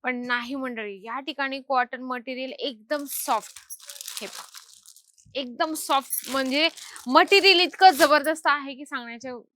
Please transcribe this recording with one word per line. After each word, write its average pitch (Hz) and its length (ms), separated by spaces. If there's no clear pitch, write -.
पण 247 240
नाही 240 280
मंडळी, 226 500
या 233 160
ठिकाणी 269 480
कॉटन 254 340
मटेरियल 254 560
एकदम 285 500
सॉफ्ट, - 440
हे 214 60
पहा, - 180
एकदम 277 400
सॉफ्ट, - 560
म्हणजे 269 380
मटेरियल 359 540
इतकं 381 300
जबरदस्त 302 560
आहे 285 280
की 269 100
सांगण्याच्या 240 480